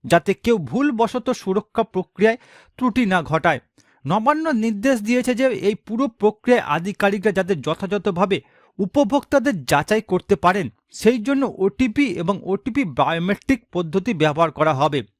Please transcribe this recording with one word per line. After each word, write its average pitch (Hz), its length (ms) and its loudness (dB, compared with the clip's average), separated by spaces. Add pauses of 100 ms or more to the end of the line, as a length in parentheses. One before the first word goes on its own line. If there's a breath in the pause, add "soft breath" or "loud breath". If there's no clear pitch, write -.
যাতে 170 300 2
কেউ 233 220 0 (140)
ভুলবশত 233 580 -2 (140)
সুরক্ষা 208 420 -2
প্রক্রিয়ায় 208 580 -2 (320 soft breath)
ত্রুটি 254 320 0
না 185 160 2
ঘটায়। 151 380 0 (460 soft breath)
নবান্ন 247 400 0 (180)
নির্দেশ 226 340 0 (100)
দিয়েছে 247 280 0
যে 262 100 0 (240)
এই 220 60 -2 (120)
পুরো 220 180 -2 (160)
প্রক্রিয়ায় 214 460 2
আধিকারিকরা 202 640 0
যাতে 185 220 -2 (120)
যথাযথভাবে 185 720 -2 (420 soft breath)
উপভোক্তাদের 269 760 0 (100)
যাচাই 208 460 0
করতে 180 240 0
পারেন, 185 320 0 (240)
সেই 240 360 2
জন্য 277 160 0 (140)
ওটিপি 214 480 0 (160)
এবং 190 220 0
ওটিপি 226 400 -2 (160)
বায়োমেট্রিক 170 600 0 (120)
পদ্ধতি 180 420 -2
ব্যবহার 151 380 2
করা 156 220 2
হবে। 147 260 0 (200)